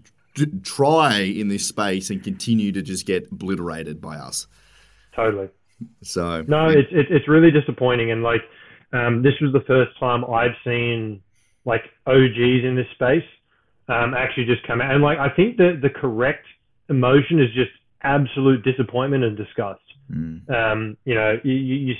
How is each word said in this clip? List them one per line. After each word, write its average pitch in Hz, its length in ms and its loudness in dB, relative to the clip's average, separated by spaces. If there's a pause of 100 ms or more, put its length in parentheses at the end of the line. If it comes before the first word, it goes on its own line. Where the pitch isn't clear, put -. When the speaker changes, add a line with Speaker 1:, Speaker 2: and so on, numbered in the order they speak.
(340)
Speaker 1:
d-, 147 120 -2 (160)
try 143 560 0
in 101 300 -4
this 101 180 -4
space 95 420 -4
and 98 160 -8
continue 101 480 -2
to 95 80 -6
just 90 240 -8
get - 260 -4
obliterated 85 680 -8
by 80 160 -14
us. 65 300 -12 (680)
Speaker 2:
Totally. 104 320 -2 (540)
Speaker 1:
So 85 440 -6
Speaker 2:
No, 156 220 2
Speaker 1:
yeah. 156 100 6
Speaker 2:
it's, 139 140 4
it's, 147 180 0
it's 156 180 2
really 165 220 8
disappointing. 123 640 0
And, 113 100 -4
like, 117 200 0 (500)
um, 120 280 0
this 135 200 4
was 143 120 2
the 135 140 2
first 131 320 2
time 123 260 -2
I've 120 300 0 (100)
seen, 117 580 -4 (420)
like, 117 180 -2 (240)
O 131 220 6
Gs 120 360 2
in 127 120 -2
this 123 180 -2
space, 139 300 0 (640)
um, 120 260 -2
actually 127 300 -4
just 117 200 0
come 120 160 -4
out. 135 120 -2
And, 143 100 4
like, 147 160 2
I 139 100 -2
think 214 280 2
that 175 260 4
the 139 80 0
correct 127 560 -2 (420)
emotion 139 520 4
is 127 120 4
just 123 200 0 (300)
absolute 135 600 2
disappointment 131 640 0
and 104 120 -2
disgust. 101 440 -8 (280)
Speaker 1:
Mm. 80 400 -10
Speaker 2:
Um, 110 560 -2
you 120 120 0
know, 110 260 2
you, 131 120 0
you, 131 200 -2
you, 135 260 -4